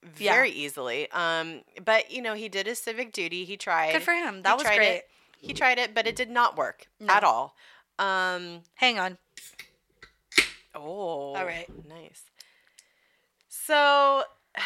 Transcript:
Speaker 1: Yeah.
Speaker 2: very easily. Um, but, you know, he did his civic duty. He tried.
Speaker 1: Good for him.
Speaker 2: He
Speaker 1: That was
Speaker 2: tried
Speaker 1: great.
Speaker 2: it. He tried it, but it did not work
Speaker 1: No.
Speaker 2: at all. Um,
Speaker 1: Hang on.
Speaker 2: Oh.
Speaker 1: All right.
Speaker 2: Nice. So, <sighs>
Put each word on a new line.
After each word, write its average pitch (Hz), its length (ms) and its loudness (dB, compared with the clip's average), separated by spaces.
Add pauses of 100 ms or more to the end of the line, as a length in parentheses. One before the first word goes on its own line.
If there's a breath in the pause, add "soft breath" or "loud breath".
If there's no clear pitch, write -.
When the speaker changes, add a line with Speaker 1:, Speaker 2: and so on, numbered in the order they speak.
(180)
Speaker 1:
Yeah. 202 160 0
Speaker 2:
very 247 180 6
easily. 135 600 -6
Um, 165 520 -4 (200)
but, 220 260 2
you 254 120 -10
know, 226 140 -4
he 220 120 -10
did 196 200 -4
his 233 120 -6
civic 233 320 -8
duty. 175 320 -6
He 190 140 -10
tried. 160 340 0
Speaker 1:
Good 160 120 0
for 349 100 0
him. 330 240 -4
Speaker 2:
He 185 60 -16
Speaker 1:
That 196 120 4
was 277 80 -2
Speaker 2:
tried 214 140 2
Speaker 1:
great. 214 180 4
Speaker 2:
it. - 140 -10 (320 soft breath)
He 214 120 -12
tried 254 240 2
it, 240 160 -2
but 220 140 0
it 226 80 -4
did 247 140 -4
not 240 260 2
work - 320 -6 (140)
Speaker 1:
No. 170 120 4
Speaker 2:
at 202 120 6
all. 135 280 2 (460 soft breath)
Um, 185 640 -2 (140)
Speaker 1:
Hang 247 220 2
on. 185 200 -4 (1600)
Speaker 2:
Oh. 151 600 -8
Speaker 1:
All 185 100 -2
right. 170 220 -8 (220)
Speaker 2:
Nice. 160 340 -20 (1300 soft breath)
So, 285 760 4 (320)
<sighs> - 100 -6